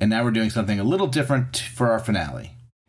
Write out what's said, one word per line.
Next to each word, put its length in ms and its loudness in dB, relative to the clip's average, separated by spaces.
And 80 4
now 140 2
we're 80 2
doing 180 2
something 300 0
a 40 -2
little 240 2
different 500 0
for 340 0
our 80 2
finale. 520 -4